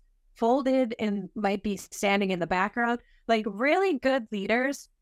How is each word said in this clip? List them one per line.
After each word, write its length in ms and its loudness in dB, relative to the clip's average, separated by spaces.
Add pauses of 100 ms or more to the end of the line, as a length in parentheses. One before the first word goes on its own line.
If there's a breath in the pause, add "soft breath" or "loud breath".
(360)
folded 640 2
and 360 -4
might 280 -2
be 140 -2
standing 540 0
in 80 -2
the 80 -2
background. 540 0 (260)
Like, 200 2
really 520 2
good 320 0
leaders 580 -2 (120)